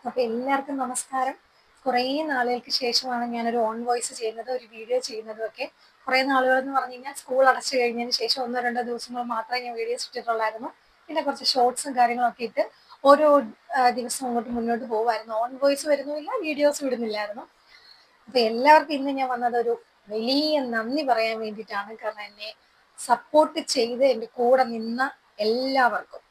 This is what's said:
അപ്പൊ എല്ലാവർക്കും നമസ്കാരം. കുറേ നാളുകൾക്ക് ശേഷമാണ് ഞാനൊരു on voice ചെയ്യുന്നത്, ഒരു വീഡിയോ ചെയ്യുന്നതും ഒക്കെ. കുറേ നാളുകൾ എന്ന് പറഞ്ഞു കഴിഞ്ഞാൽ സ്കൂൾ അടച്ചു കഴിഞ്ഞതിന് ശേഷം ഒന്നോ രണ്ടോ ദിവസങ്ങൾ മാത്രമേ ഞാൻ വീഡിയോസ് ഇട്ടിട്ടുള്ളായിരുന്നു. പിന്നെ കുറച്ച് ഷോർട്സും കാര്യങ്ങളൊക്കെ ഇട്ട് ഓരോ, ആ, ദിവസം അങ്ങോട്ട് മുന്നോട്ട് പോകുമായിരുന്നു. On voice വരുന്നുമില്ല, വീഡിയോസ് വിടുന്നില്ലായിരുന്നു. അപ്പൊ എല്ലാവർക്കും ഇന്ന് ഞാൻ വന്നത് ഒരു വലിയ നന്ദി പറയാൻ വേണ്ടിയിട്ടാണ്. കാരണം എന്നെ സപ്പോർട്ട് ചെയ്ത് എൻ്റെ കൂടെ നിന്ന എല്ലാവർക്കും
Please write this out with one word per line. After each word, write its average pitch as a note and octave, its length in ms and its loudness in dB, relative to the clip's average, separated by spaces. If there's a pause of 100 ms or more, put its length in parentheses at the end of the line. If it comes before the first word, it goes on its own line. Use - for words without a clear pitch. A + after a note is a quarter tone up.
അപ്പൊ B3 160 -4
എല്ലാവർക്കും C4+ 560 -2
നമസ്കാരം. C4 580 -4 (500)
കുറേ C4 380 0
നാളുകൾക്ക് B3 480 -2
ശേഷമാണ് A#3+ 540 -2
ഞാനൊരു A#3 320 -2
on A3+ 280 0
voice A#3+ 280 -2
ചെയ്യുന്നത്, A3+ 380 -8
ഒരു B3 200 -6
വീഡിയോ A#3 280 -4
ചെയ്യുന്നതും A3 460 -8
ഒക്കെ. B3+ 260 -10 (360)
കുറേ C4 160 2
നാളുകൾ C4 360 4
എന്ന് C4+ 140 -4
പറഞ്ഞു B3+ 200 0
കഴിഞ്ഞാൽ C4 200 -12
സ്കൂൾ C4 360 4
അടച്ചു C4 280 0
കഴിഞ്ഞതിന് A#3+ 340 0
ശേഷം B3 320 -2
ഒന്നോ A#3+ 180 -2
രണ്ടോ A#3+ 200 -2
ദിവസങ്ങൾ A#3+ 420 -6
മാത്രമേ A#3+ 360 -4
ഞാൻ A#3+ 160 -8
വീഡിയോസ് A#3 320 -4
ഇട്ടിട്ടുള്ളായിരുന്നു. A3+ 600 -4 (380)
പിന്നെ D4+ 140 -2
കുറച്ച് C4+ 240 -4
ഷോർട്സും B3+ 500 0
കാര്യങ്ങളൊക്കെ A#3+ 480 2
ഇട്ട് C#4+ 260 -2 (360)
ഓരോ, C#4+ 360 8 (340)
ആ, B3 140 4
ദിവസം A#3+ 380 -6
അങ്ങോട്ട് A#3+ 220 -4
മുന്നോട്ട് A#3 360 -4
പോകുമായിരുന്നു. A3+ 640 -2
On C4 120 -12
voice C#4 300 2
വരുന്നുമില്ല, D4 420 -2 (100)
വീഡിയോസ് D4 420 0
വിടുന്നില്ലായിരുന്നു. A3 580 -4 (840)
അപ്പൊ B3 140 0
എല്ലാവർക്കും C#4+ 540 6
ഇന്ന് C#4 180 -2
ഞാൻ C4+ 180 -2
വന്നത് A#3+ 280 0
ഒരു A#3 240 0 (280)
വലിയ C4+ 500 0
നന്ദി A#3+ 440 -2
പറയാൻ A3+ 360 2
വേണ്ടിയിട്ടാണ്. G#3+ 560 -8
കാരണം G#3+ 260 -10
എന്നെ G#3 320 -16 (460)
സപ്പോർട്ട് D4+ 600 2
ചെയ്ത് A#3+ 460 0
എൻ്റെ A3+ 280 2
കൂടെ B3+ 300 4
നിന്ന A#3 480 -2 (280)
എല്ലാവർക്കും A#3+ 800 0 (120)